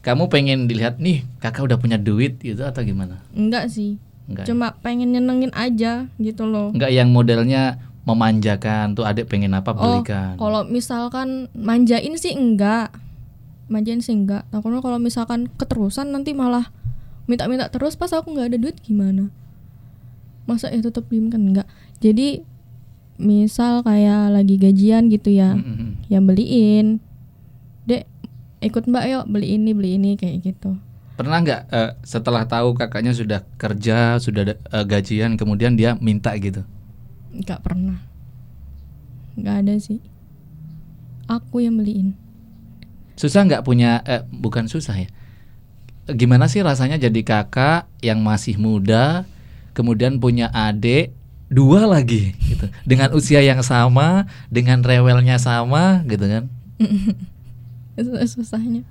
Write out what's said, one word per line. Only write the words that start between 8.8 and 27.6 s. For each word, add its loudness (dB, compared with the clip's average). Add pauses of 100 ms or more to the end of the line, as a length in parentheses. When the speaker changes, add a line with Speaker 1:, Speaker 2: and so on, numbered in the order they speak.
Speaker 1:
tuh -4
adik -2
pengen -2
apa, -2
Speaker 2:
Oh, 0
Speaker 1:
belikan. -6
Speaker 2:
kalau -2
misalkan -6
manjain 2
sih -6
enggak. 0 (800)
Manjain -4
sih -6
enggak. -2
Takutnya -4
kalau -4
misalkan -4
keterusan -4
nanti -6
malah -2 (500)
minta-minta -2
terus -4
pas -8
aku -4
nggak -4
ada -2
duit -4
gimana? 0 (1120)
Masa -4
ya -2
tetep -6
diem -2
kan? -2
Enggak. 2 (280)
Jadi, 2 (760)
misal 2
kayak 4
lagi 4
gajian 6
gitu 2
ya, 4
Speaker 1:
Mm-mm. -4
Speaker 2:
ya 2
beliin. 4 (840)